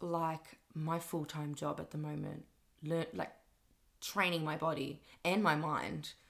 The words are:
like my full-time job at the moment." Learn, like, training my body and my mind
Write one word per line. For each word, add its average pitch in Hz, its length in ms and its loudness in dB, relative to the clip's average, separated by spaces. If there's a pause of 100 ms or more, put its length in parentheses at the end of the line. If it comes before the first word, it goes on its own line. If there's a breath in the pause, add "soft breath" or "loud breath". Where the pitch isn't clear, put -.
like 165 580 -2 (160)
my 156 240 0
full-time 151 560 -2
job 147 240 -2
at - 120 -8
the 156 80 -6
moment." 151 480 -6 (360)
Learn, 160 300 0
like, - 200 -4 (680)
training 175 440 2
my 151 120 0
body 147 460 -2 (220 loud breath)
and 190 180 4
my 165 140 8
mind 151 580 0 (160 soft breath)